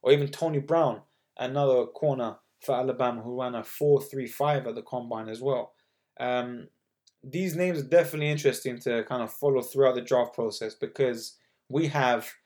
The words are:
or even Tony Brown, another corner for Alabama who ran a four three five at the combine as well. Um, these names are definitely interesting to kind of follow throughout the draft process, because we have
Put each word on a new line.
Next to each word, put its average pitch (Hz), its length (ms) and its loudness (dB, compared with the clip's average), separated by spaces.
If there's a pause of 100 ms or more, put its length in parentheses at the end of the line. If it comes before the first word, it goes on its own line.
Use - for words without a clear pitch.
or 127 100 4
even 143 160 4
Tony 156 300 -2
Brown, 143 440 0 (340)
another 131 500 2
corner 127 540 -4 (180)
for - 160 -4
Alabama 123 480 -2
who 123 180 -8
ran 123 140 -4
a 113 80 -6
four 143 400 2
three 135 240 -8
five 139 400 0
at 113 80 -6
the 113 80 -10
combine 117 460 -8
as 113 120 -10
well. 131 340 -2 (440)
Um, 123 500 -4 (540)
these 165 320 -4
names 175 260 0
are 127 80 -8
definitely 151 400 4
interesting 135 520 0
to 117 240 0
kind 123 180 -4
of 110 100 -6
follow 135 300 2
throughout 131 320 4
the 123 60 -2
draft 123 340 2
process, 110 400 -4
because - 600 -4 (320)
we 151 200 0
have 127 460 2 (120)